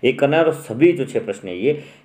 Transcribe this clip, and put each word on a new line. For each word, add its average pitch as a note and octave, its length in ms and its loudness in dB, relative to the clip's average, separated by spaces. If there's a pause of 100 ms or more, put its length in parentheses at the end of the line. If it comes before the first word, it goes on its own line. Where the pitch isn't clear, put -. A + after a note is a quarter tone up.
एक B2+ 160 2
करना C#3+ 180 2
है। E3 80 4
और D#3 80 2
सभी C3+ 400 2
जो C3+ 120 -4
छः - 200 -6
प्रश्न G2 220 -8
है, F2+ 100 -8
ये C#3+ 240 -2 (240)